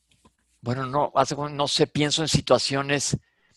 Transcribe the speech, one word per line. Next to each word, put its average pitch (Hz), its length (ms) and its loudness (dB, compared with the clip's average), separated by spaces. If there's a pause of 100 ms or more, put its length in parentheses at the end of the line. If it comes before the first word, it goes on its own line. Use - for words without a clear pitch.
(600)
bueno, 127 260 -4
no, 139 280 -2
hace 135 220 2
como, 147 120 -6
no 143 200 -2
sé, 151 180 2
pienso 147 360 -2
en 147 60 -2
situaciones, 139 880 0 (400)